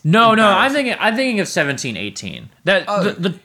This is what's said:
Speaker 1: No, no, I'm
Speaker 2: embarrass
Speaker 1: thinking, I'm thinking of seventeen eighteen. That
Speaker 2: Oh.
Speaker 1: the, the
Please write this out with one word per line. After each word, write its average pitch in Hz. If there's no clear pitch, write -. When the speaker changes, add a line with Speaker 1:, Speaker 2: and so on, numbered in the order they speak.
Speaker 1:
No, 220
no, 220
I'm -
Speaker 2:
embarrass -
Speaker 1:
thinking, 269
I'm 220
thinking 254
of 170
seventeen 135
eighteen. 90
That 185
Speaker 2:
Oh. 202
Speaker 1:
the, 190
the 175